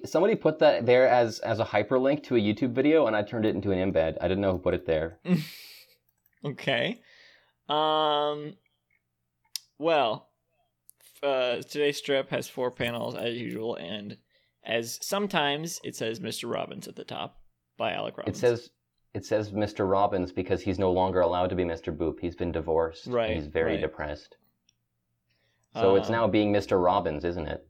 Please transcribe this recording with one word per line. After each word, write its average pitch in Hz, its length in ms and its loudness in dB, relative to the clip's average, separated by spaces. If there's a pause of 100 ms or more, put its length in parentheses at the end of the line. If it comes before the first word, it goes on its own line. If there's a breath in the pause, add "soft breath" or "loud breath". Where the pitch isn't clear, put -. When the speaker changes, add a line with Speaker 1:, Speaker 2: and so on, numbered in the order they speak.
Speaker 1:
somebody 185 300 2
put 156 240 0
that 143 260 4
there 123 240 6
as, 117 300 2
as 110 200 -2
a 110 60 0
hyperlink 131 580 2
to 123 140 0
a - 20 4
YouTube 107 320 0
video, 143 360 4
and 110 60 0
I 104 100 2
turned 110 220 -2
it 107 100 2
into 98 160 -2
an 92 200 0
embed. 80 300 2
I 87 80 2
didn't 95 100 0
know 95 140 2
who 85 60 -2
put 87 140 0
it 87 120 -2
there. 80 400 -2
Speaker 2:
<laughs> 170 40 -2 (1160 loud breath)
Okay. 139 540 -2 (680 soft breath)
Um, 151 880 0 (1200)
well, 139 480 0 (960)
f-, - 0 -
uh, 127 380 0
today's 143 360 -2
strip 135 340 -2
has 127 180 -4
four 127 200 -4
panels 120 460 -4
as 117 220 -4
usual, 117 380 -6
and 101 420 -10 (480)
as 117 360 -4
sometimes 165 840 -2
it - 100 -10
says 120 240 -6
Mister 113 280 -8
Robbins - 420 -6
at - 80 -18
the - 80 -14
top - 340 -10 (380)
by 110 160 -2
Alec - 240 -6
Robbins. - 200 -6
Speaker 1:
It - 40 -12
says, 120 280 2 (440)
it 98 120 -8
says 107 280 -2
Mister 104 340 0
Robbins 98 460 2
because 92 280 -2
he's 92 160 -2
no 95 140 2
longer 92 300 2
allowed 87 300 2
to 95 40 -2
be 90 80 0
Mister 82 300 -4
Boop. 78 260 -2
He's 85 160 -6
been 87 160 -4
divorced. 82 560 -2
Speaker 2:
Right, 117 220 0
Speaker 1:
And 104 120 -2
he's 73 60 -8
very 80 280 0
Speaker 2:
right. 76 60 -4
Speaker 1:
depressed. 76 540 -8 (1400)
So 98 200 6
it's 98 140 2
Speaker 2:
Um, 117 40 2
Speaker 1:
now 117 140 4
being 104 240 4
Mister 98 260 2
Robbins, 87 460 2
isn't 85 240 -4
it? - 220 -8